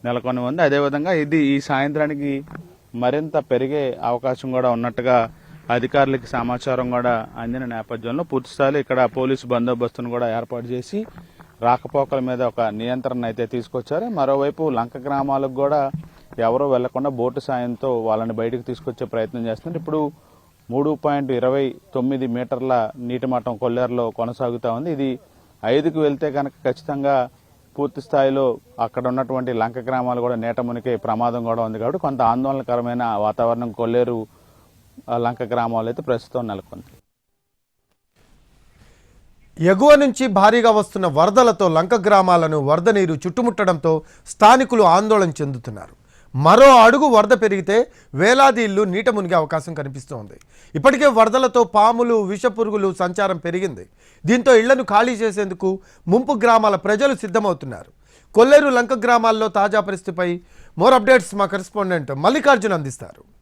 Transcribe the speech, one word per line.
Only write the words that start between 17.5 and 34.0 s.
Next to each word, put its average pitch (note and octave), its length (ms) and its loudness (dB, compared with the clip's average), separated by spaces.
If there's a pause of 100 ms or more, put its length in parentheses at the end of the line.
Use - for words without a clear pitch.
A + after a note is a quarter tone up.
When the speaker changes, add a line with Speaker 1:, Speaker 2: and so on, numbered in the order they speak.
Speaker 1:
వాళ్ళని A2+ 320 -2
బయటకు A#2 280 -4
తీసుకొచ్చే B2 460 -10
ప్రయత్నం A#2 400 -6
చేస్తున్నారు. D#3+ 320 -8
ఇప్పుడు D#3 320 -4 (580)
మూడు C#3+ 360 -2
పాయింట్ C#3+ 260 -2
ఇరవై B2+ 440 -2 (180)
తొమ్మిది C3 340 -4
మీటర్ల B2 680 -4
నీటి B2 300 -8
మట్టం B2 300 -6
కొల్లేరులో A#2+ 520 -4
కొనసాగుతా A#2+ 640 -6
ఉంది. D3 200 -6
ఇది C3+ 280 -4 (460)
ఐదుకు D3+ 340 0
వెళ్తే D3 320 -2
కనుక C#3+ 220 -6 (120)
ఖచ్చితంగా C#3 640 -2 (500)
పూర్తి C#3+ 220 -6
స్థాయిలో C3+ 560 0 (220)
అక్కడ B2 280 -4
ఉన్నటువంటి B2+ 460 -4
లంక A2+ 260 -4
గ్రామాలు B2 420 -4
కూడా A#2+ 140 -2
నీట A2+ 240 -4
మునిగే A#2+ 360 -4
ప్రమాదం A#2 480 -4
కూడా A2+ 200 -2
ఉంది. A2 160 -6
కాబట్టి C3+ 200 -4
కొంత C3+ 220 -4
ఆందోళనకరమైన B2 840 -2
వాతావరణం A#2 680 -2
కొల్లేరు, A#2 560 -2 (840)